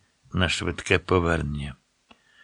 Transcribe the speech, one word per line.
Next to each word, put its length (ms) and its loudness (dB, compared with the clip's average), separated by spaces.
на 160 2
швидке 500 0
повернення. 760 0